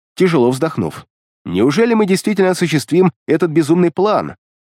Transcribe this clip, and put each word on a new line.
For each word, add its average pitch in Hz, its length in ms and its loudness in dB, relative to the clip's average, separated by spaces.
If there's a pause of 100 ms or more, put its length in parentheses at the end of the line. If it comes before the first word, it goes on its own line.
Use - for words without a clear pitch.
(160)
тяжело 160 360 2
вздохнув. 131 560 -6 (360)
«Неужели 143 500 0
мы 214 120 2
действительно 190 460 0
осуществим 165 600 0 (160)
этот 160 240 0
безумный 165 400 2
план? 170 440 -2 (340)